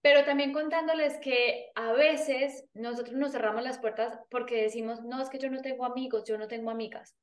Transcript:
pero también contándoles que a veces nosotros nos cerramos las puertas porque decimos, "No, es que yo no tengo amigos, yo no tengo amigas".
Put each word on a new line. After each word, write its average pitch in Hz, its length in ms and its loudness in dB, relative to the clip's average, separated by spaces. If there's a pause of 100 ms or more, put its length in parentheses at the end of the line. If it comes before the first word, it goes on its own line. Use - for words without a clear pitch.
pero 285 220 10
también 285 300 2
contándoles 311 640 0
que 247 580 0
a 226 160 -2
veces 277 800 2
nosotros 240 440 -8
nos 277 140 0
cerramos 226 320 0
las 254 160 -6
puertas 226 380 -4 (120)
porque 240 320 -2
decimos, 226 420 -2
"No, 254 180 -6
es 269 80 -6
que 269 100 -10
yo 269 100 -4
no 262 120 -4
tengo 262 240 -4
amigos, 247 400 -4
yo 214 120 -4
no 214 100 -8
tengo 226 220 -6
amigas". 226 520 -10